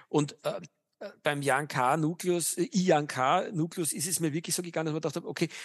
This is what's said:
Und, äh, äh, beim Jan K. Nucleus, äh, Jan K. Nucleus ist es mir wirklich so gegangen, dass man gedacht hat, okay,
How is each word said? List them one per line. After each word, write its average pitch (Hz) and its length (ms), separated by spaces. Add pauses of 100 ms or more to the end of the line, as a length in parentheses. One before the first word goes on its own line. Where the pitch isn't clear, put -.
Und, 147 340
äh, 165 180 (400)
äh, 202 100 (120)
beim 147 200
Jan 139 260
K. 139 280
Nucleus, 170 640
äh, 175 140
Jan 175 340
K. 143 460
Nucleus 165 400
ist 160 160
es 180 100
mir 160 140
wirklich 165 220
so 180 80
gegangen, 165 240
dass 156 60
man 156 80
gedacht 156 140
hat, 170 100
okay, 165 240 (160)